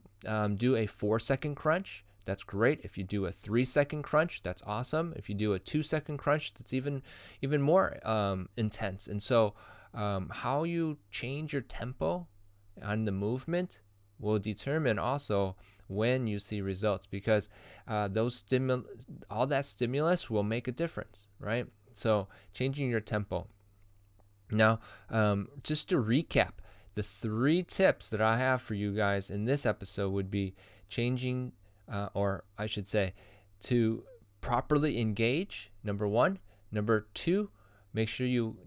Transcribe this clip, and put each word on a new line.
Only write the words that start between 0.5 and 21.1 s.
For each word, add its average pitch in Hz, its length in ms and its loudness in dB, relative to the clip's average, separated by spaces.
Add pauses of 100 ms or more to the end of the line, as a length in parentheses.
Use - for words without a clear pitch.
do 120 200 4
a 110 100 0
four-second 110 680 0
crunch, 165 500 -2 (200)
that's 98 180 -4
great. 123 400 2
If - 140 -12
you 101 80 -4
do 98 220 -2
a 85 40 -2
three-second 131 720 0
crunch, 156 400 0
that's 90 240 -6
awesome. 139 500 -4
If - 120 -12
you 107 60 -4
do 104 180 0
a 95 60 0
two-second 151 580 -4
crunch, 147 380 0
that's - 180 -12
even, 135 300 -2 (400)
even 143 180 2
more, 160 380 4 (100)
um, 98 480 0
intense. 104 520 -2
And 101 140 -4
so, 113 300 4 (400)
um, 101 400 -2
how 139 320 -2
you 165 320 -2 (140)
change 143 420 -6
your 139 100 -2
tempo 160 640 -4 (560)
on 107 220 0
the 104 80 0
movement 131 720 -2 (360)
will 107 200 2
determine 120 600 0
also 101 580 0 (320)
when 120 380 0
you 104 120 -2
see 104 240 -4
results, 98 440 0
because, 104 440 2 (360)
uh, 104 220 -2
those 110 340 0
stimul-, 127 440 0 (420)
all 110 180 0
that 139 200 0
stimulus 147 640 0
will 107 120 2 (120)
make 120 140 -2
a 123 40 -4
difference, - 560 -6 (100)